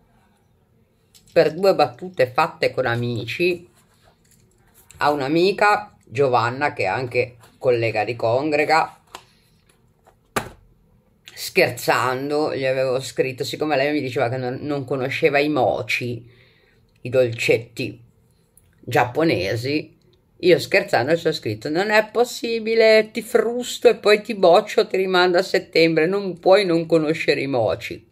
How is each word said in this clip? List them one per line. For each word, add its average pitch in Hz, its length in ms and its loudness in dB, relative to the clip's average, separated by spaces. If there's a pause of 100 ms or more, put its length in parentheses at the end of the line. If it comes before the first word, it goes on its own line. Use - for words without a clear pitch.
(1300)
per 156 200 4
due 190 220 2
battute 147 520 -2
fatte 151 440 -2
con 127 140 -2
amici 120 840 -4 (1300)
a 143 120 2
un'amica, 175 840 0 (120)
Giovanna, 127 680 0
che 120 120 -6
è 95 40 -2
anche 120 480 -4 (220)
collega 113 480 0
di 113 100 -4
congrega. 147 840 0 (2250)
Scherzando, 139 1200 -2
gli 135 100 -4
avevo 131 360 0
scritto, 135 420 -6
siccome 156 320 -4
lei 139 160 0
mi 151 80 -2
diceva 127 300 -4
che 131 80 -6
non, 127 240 -6
non 143 240 -6
conosceva 139 520 -2
i 147 120 0
mochi, 120 840 -2 (680)
i 127 80 -12
dolcetti 120 920 -2 (760)
giapponesi, 127 1160 -2 (440)
io 170 200 4
scherzando 156 560 0
ci 165 120 -4
ho 160 40 2
scritto: 113 380 -8
"Non 180 200 -2
è 214 220 2
possibile, 220 1000 2
ti 226 80 -6
frusto 240 680 -2
e 220 80 6
poi 214 260 2
ti 220 140 -8
boccio, 196 520 4
ti 196 100 -4
rimando 185 400 2
a 185 60 4
settembre, 165 640 2
non 190 340 -4
puoi 196 260 6
non 165 200 0
conoscere 160 540 0
i 135 80 -4
mochi." 110 640 -2